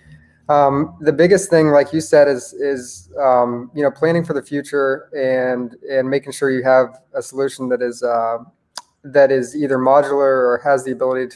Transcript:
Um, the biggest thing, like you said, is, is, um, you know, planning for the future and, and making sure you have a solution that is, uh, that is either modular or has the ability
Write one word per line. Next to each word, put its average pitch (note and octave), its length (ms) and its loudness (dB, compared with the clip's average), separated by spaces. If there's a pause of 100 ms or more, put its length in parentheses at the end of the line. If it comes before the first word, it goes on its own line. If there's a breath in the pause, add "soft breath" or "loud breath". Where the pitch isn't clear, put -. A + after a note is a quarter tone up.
(500 soft breath)
Um, C#3+ 520 2
the D3+ 100 2
biggest F3+ 380 2
thing, D#3 180 4
like C#3+ 240 2
you D#3+ 80 -2
said, D3 260 4
is, B2+ 280 -4
is, C3+ 560 -8 (100)
um, B2 540 0
you D3 80 -4
know, C#3 80 0
planning E3 340 -2
for E3 80 -8
the C#3 80 -4
future C#3+ 760 -4
and, B2+ 600 -2 (140)
and C3 180 -2
making C3+ 240 -4
sure C#3 180 -2
you B2+ 120 -2
have B2+ 380 2 (140)
a C3+ 60 -6
solution C3 480 -8
that B2 140 -2
is, A#2+ 200 -6
uh, A#2 360 -2 (680)
that C#3 260 4
is B2+ 240 0
either C#3 220 -2
modular C#3 460 2
or B2+ 420 2
has C#3 200 0
the C3 80 -6
ability B2+ 440 -2